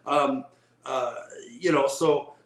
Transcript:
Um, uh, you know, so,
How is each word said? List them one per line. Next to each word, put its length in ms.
Um, 400
uh, 300
you 220
know, 160
so, 460